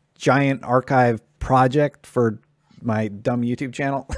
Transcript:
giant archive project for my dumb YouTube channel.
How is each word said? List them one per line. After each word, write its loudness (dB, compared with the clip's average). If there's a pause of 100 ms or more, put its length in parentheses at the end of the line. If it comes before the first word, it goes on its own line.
(160)
giant 0
archive 2 (180)
project 0
for 0 (400)
my -2
dumb -4
YouTube -6
channel. -6